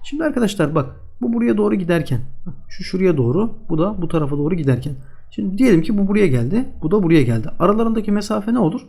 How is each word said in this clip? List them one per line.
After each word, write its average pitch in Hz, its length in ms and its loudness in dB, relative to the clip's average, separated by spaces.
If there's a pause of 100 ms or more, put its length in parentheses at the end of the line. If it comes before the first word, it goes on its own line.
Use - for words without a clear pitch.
Şimdi 311 220 -6
arkadaşlar 196 500 0
bak, 135 220 -2 (240)
bu 240 120 -2
buraya 233 240 2
doğru 208 180 2
giderken, 170 460 0 (480)
şu - 160 -6
şuraya 185 320 2
doğru, 139 420 0 (100)
bu 165 100 0
da 190 240 0
bu 160 60 -2
tarafa 147 300 0
doğru 156 160 0
giderken. 135 400 -2 (380)
Şimdi 202 260 -4
diyelim 220 240 6
ki 202 160 0
bu 196 100 2
buraya 202 180 4
geldi, 143 420 0 (140)
bu 156 80 -2
da 143 120 2
buraya 160 200 6
geldi. 117 260 0 (100)
Aralarındaki 220 540 2
mesafe 208 420 -2
ne 254 40 0
olur? 190 300 0